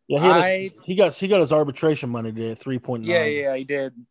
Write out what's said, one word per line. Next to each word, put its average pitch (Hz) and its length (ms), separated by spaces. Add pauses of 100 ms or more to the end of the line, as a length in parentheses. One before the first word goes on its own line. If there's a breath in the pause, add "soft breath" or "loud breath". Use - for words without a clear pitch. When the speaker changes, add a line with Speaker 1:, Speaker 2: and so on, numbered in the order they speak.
Speaker 1:
Yeah, 143 120
he 165 80
had 175 100
a, - 20
Speaker 2:
I 190 320 (120)
Speaker 1:
he 180 120
got, 185 200
he 196 120
got 196 120
his 147 120
arbitration 147 600
money 113 200
today 113 200
at 110 80
three 131 180
point 120 280
nine. 110 60
Speaker 2:
Yeah, 165 140
yeah, 143 300
he 131 80
did. 135 300 (160)